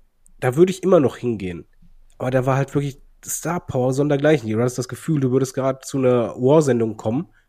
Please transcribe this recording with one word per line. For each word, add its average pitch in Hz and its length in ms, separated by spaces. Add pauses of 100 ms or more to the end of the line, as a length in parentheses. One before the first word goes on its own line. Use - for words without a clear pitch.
(400)
da 127 160
würde 180 160
ich - 120
immer 185 160
noch 127 180
hingehen. 92 480 (520)
Aber 127 140
da 127 140
war 131 120
halt 135 180
wirklich 143 260 (240)
Star 175 340
Power 131 340
sondergleichen. 143 560
Du 110 100
hattest 123 180
das 127 100
Gefühl, 151 320
du 131 120
würdest 131 220
gerade 131 280
zu - 160
einer 123 380
War-Sendung 127 600
kommen, 127 320 (200)